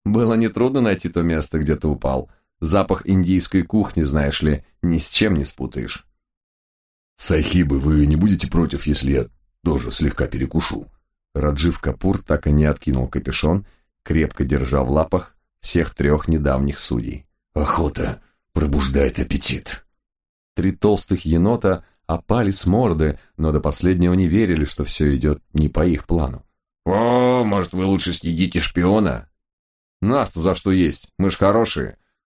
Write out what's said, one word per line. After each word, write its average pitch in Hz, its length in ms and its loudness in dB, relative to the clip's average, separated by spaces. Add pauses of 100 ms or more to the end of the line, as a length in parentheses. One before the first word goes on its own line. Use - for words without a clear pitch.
«Было 113 280 2
нетрудно 117 460 2
найти 98 300 0
то 85 120 0
место, 80 360 -2
где 76 180 0
ты 76 100 -2
упал. 65 440 -2 (300)
Запах 92 440 0
индийской 92 580 2
кухни, 98 400 0
знаешь 71 380 0
ли, 76 240 0 (160)
ни 85 160 0
с - 140 -4
чем 104 240 2
не 71 100 0
спутаешь». - 640 -10 (1120)
«Сахибы, 78 600 0
вы 73 280 4
не 76 100 4
будете 95 320 2
против, 80 380 -2
если 67 260 0
я 64 140 0 (360)
тоже 65 300 -2
слегка - 340 -2
перекушу?» - 640 -6 (440)
Раджив 73 440 0
Капур 92 440 -2
так - 240 -2
и 76 60 4
не 76 120 6
откинул 71 420 0
капюшон, 80 600 -2 (360)
крепко 76 420 0
держа 65 380 0
в 64 80 -2
лапах 78 460 -2 (240)
всех - 340 -2
трёх 73 320 0
недавних 69 520 0
судей. - 480 -6 (260)
«Охота 73 680 -2 (320)
пробуждает 71 640 0
аппетит». - 640 -4 (720)
Три 92 180 0
толстых - 540 0
енота 90 580 0 (220)
опали 98 440 -2
с - 160 -4
морды, 87 520 0 (180)
но 78 160 -2
до 76 80 0
последнего 90 540 2
не 92 120 2
верили, 87 380 2
что 71 200 -6
всё 73 300 0
идёт 73 280 -2 (100)
не 76 160 2
по 76 180 0
их 80 200 -2
плану. 67 380 -2 (400)
«О, 123 600 2
может, 101 280 -2
вы 92 120 -2
лучше 95 280 0
съедите 85 480 -2
шпиона?» 87 680 0 (720)
«Нас-то 110 400 0
за 90 140 2
что 98 160 -2
есть? 90 380 0 (100)
Мы 95 120 0
ж - 60 -4
хорошие. 98 600 0 (320)